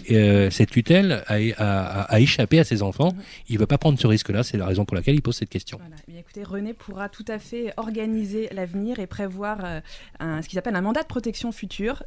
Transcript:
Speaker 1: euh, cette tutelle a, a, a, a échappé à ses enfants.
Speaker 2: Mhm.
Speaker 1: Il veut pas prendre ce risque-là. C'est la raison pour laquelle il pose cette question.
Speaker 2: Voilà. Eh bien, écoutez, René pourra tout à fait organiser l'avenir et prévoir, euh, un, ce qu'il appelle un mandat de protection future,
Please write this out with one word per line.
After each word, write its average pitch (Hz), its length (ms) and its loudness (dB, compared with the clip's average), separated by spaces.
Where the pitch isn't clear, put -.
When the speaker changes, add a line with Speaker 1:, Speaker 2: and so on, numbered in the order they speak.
Speaker 1:
euh, 101 380 6
cette - 200 4
tutelle 170 560 4
a, 107 80 -2
a, 104 480 0
a, 98 200 -4
a 110 180 4
échappé 143 380 4
à 160 60 8
ses 104 180 0
enfants. 139 300 2
Speaker 2:
Mhm. 190 100 -10
Speaker 1:
Il 113 80 -2
veut 107 80 4
pas 143 100 2
prendre 143 220 4
ce - 80 2
risque-là. 110 360 2
C'est - 140 -4
la 95 80 -2
raison 95 220 0
pour 95 100 -4
laquelle 135 180 2
il 147 60 4
pose 117 160 -4
cette - 140 -8
question. - 280 -8
Speaker 2:
Voilà. 160 180 -20
Eh 165 40 -20
bien, 170 80 -18
écoutez, 202 240 -16
René 202 280 -10
pourra 202 380 -12
tout 214 180 -16
à 220 100 -8
fait 240 380 -10
organiser 220 760 -4
l'avenir 196 480 -6
et 185 60 -8
prévoir, 202 560 -8
euh, 170 180 -8
un, 156 220 -6
ce 160 80 -10
qu'il 185 100 -6
appelle 208 180 -4
un 180 40 0
mandat 233 220 -2
de 320 60 -8
protection 233 440 -6
future, 220 540 -8